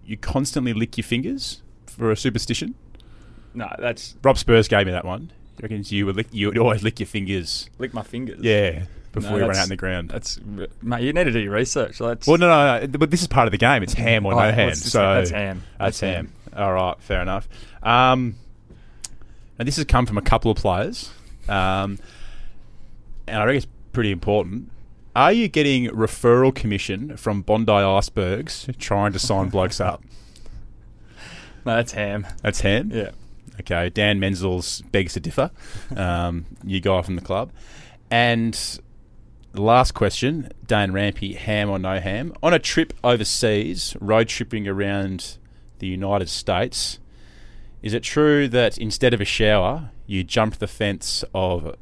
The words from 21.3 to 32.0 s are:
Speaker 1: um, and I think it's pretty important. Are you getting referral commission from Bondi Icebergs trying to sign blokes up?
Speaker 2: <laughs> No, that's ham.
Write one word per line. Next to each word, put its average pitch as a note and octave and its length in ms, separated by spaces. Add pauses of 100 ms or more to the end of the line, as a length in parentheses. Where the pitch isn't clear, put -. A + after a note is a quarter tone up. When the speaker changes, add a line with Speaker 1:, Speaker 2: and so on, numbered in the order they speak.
Speaker 1:
um, G2 500 (1300)
and A2 160
I A2 40
think C#3 100
it's B2+ 100 (260)
pretty G#2+ 200
important. G2 580 (440)
Are C#3+ 180
you A3+ 160
getting C#3 380
referral A#2+ 680
commission G#2 640
from G2+ 240
Bondi A2 320
Icebergs G2+ 960 (100)
trying G2+ 340
to F#2+ 60
sign F#2+ 300
blokes F#2 320
up? - 280
Speaker 2:
<laughs> - 40 (1500)
No, A#2 120
that's A#2+ 160
ham. G#2 340 (160)